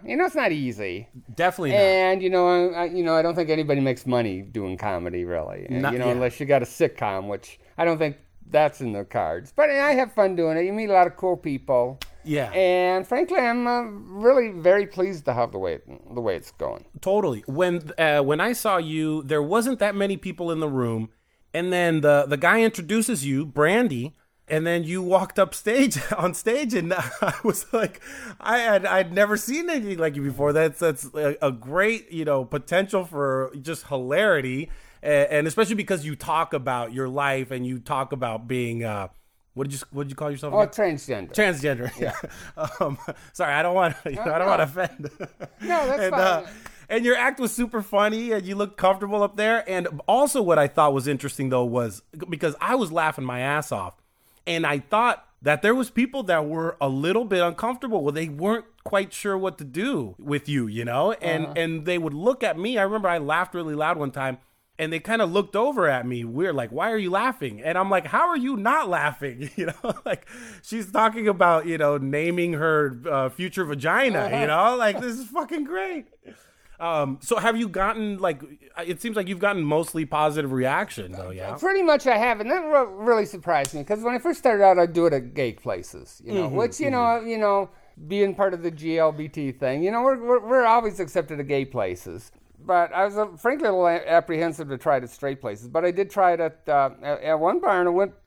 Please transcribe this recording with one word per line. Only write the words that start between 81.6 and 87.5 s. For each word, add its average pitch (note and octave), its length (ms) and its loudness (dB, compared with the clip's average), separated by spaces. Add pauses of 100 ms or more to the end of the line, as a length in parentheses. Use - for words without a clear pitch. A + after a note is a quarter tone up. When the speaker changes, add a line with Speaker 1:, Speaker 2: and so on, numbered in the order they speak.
Speaker 1:
much D4+ 260 4
I A#3+ 100 6
have, A3+ 220 0
and G#3+ 100 -4
that F4 140 0
re-, C#4 280 4 (140)
really A3 200 4
surprised D3+ 480 -2
me, D3 100 -8
'cause G#3+ 180 -2
when A#3+ 120 0
I B3 40 -2
first D#4+ 220 -2
started G#3 240 6
out, F#3+ 140 10
I'd F3 140 4
do E3+ 140 4
it D#3+ 60 6
at B2 220 -2
gay B2+ 180 -2
places, F#2 720 -10
you - 80 -8
know, F#3 160 0
Speaker 2:
Mm-hmm, C3+ 80 -4
Speaker 1:
which, A#3 240 -2
you D4+ 100 0
Speaker 2:
mm-hmm. C4 40 -2 (300)
Speaker 1:
know, A3+ 60 -6
you A3+ 80 -4
know, G3+ 320 2 (380)